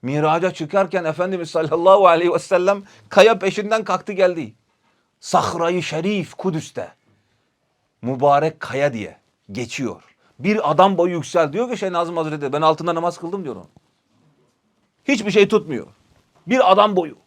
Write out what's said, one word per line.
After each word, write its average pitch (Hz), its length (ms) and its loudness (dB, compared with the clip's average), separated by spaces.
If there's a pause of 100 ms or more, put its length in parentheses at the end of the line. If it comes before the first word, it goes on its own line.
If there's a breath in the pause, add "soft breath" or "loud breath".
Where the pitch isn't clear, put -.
Miraca 156 500 0
çıkarken 180 520 -2
Efendimiz 170 460 -4
sallallahu 170 580 4
aleyhi 170 260 4
ve 170 60 0
sellem 196 440 0 (260 soft breath)
kaya 202 300 6
peşinden 208 440 -2
kalktı 196 300 -6
geldi. 175 400 -2 (680)
Sahra-i 170 640 -2
Şerif 180 500 -4
Kudüs'te. 156 580 -8 (1080)
Mübarek 143 580 0
kaya 139 340 -4
diye 95 240 -10 (340)
geçiyor. 113 500 -8 (380)
Bir 175 320 0
adam 185 260 4
boyu 175 160 0
yüksel. 156 400 -2
Diyor 240 180 -2
ki 214 60 -6
şey 190 140 -4
Nazım 170 260 -4
Hazretleri, 151 360 -6
"Ben 151 80 -2
altında 160 340 0
namaz 170 220 -4
kıldım." 180 260 -10
diyor 127 120 -10
ona. 92 100 -18 (1400)
Hiçbir 208 260 -2
şey 196 160 4
tutmuyor. 160 400 -2 (600)
Bir 240 240 4
adam 208 240 4
boyu. 165 320 -4